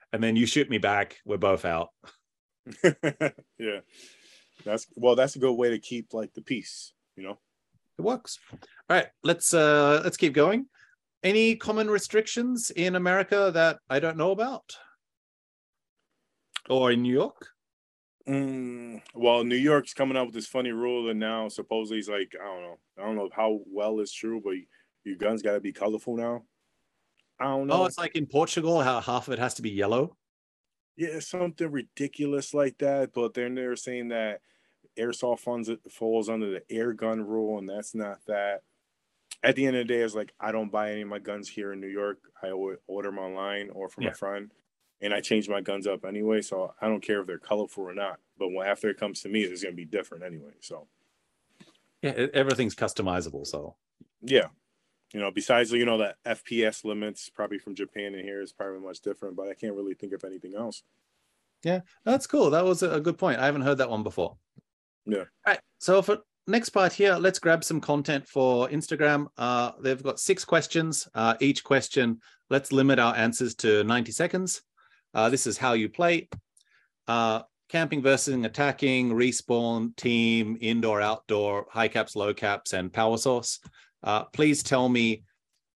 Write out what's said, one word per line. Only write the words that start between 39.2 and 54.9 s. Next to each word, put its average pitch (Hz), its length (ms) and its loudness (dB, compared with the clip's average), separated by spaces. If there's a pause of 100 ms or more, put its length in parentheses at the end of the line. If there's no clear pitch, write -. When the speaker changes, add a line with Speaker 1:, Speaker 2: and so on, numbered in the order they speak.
Speaker 2:
At 127 100 4
the 135 120 0
end 127 100 0
of 120 100 -2
the 120 80 -2
day, 117 60 2
it's 110 160 -2
like, 104 240 -8
I 107 100 -4
don't 107 220 -4
buy 107 180 -2
any 107 120 -8
of 104 60 -10
my 104 120 -8
guns 101 280 -10
here 101 240 -10
in 98 80 -10
New 98 60 -10
York. 101 320 -6 (240)
I 95 60 -8
o-, 95 280 -6 (120)
order 101 200 -8
'em 98 100 -8
online 98 520 -6
or 95 180 -10
from - 140 -12
Speaker 1:
Yeah. 107 80 -2
Speaker 2:
a - 40 -14
friend, 101 360 -8 (500)
and 104 140 -2
I 101 60 0
change 104 280 0
my 101 120 -2
guns 98 260 -6
up 98 180 -4
anyway, 104 380 -2
so 92 380 -6
I 107 80 -2
don't 107 120 -2
care 104 200 -2
if 92 80 -10
they're 87 100 -10
colorful 101 460 -4
or 90 100 -12
not. 95 240 -6 (180)
But 95 120 -4
when, 92 180 -4
after 101 240 -2
it 98 80 -6
comes 101 240 -6
to 98 60 -12
me, 107 160 0
it's 90 180 -8
gonna 87 140 -10
be 87 80 -12
different 87 400 -8
anyway, 76 340 -16
so. 78 300 -16 (1120)
Speaker 1:
Yeah, 139 180 -4
e-, 139 140 0
everything's 131 400 2
customizable, 90 720 -4
so. 73 300 -10 (440)
Speaker 2:
Yeah. - 280 4 (640)